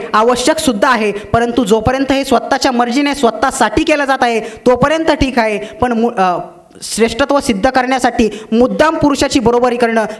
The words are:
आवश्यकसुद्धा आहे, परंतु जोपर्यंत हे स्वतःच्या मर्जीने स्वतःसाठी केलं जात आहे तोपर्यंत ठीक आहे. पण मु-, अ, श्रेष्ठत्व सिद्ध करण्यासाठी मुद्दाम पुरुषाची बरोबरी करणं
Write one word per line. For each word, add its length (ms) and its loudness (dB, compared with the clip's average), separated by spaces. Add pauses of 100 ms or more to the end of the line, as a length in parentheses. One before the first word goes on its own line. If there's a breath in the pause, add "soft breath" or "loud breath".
(140)
आवश्यकसुद्धा 760 2
आहे, 220 0
परंतु 520 -2
जोपर्यंत 480 0
हे 140 0
स्वतःच्या 460 0
मर्जीने 440 0
स्वतःसाठी 680 0
केलं 220 0
जात 160 0
आहे 180 0
तोपर्यंत 720 0
ठीक 280 0
आहे. 180 0
पण 340 -4
मु-, 260 -2
अ, 200 2 (440)
श्रेष्ठत्व 580 0
सिद्ध 300 -2
करण्यासाठी 840 0
मुद्दाम 460 2
पुरुषाची 420 0
बरोबरी 380 2
करणं 280 0 (140 loud breath)